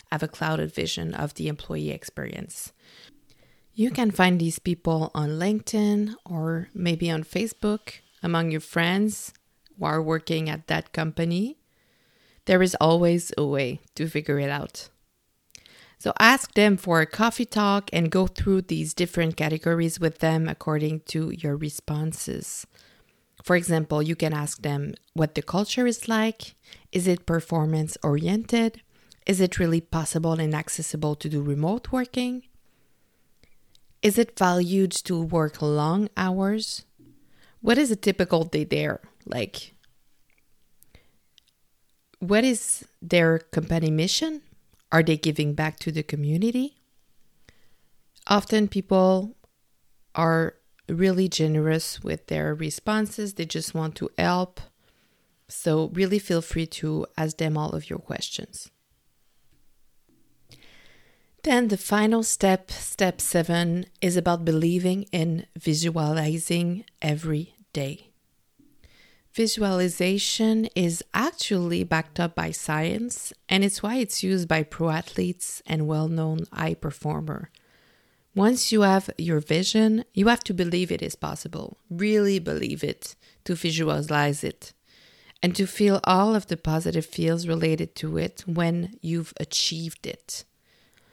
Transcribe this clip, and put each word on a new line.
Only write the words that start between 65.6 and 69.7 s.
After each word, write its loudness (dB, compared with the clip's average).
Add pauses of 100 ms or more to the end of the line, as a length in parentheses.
every -2 (180)
day. -8 (1200)
Visualization 0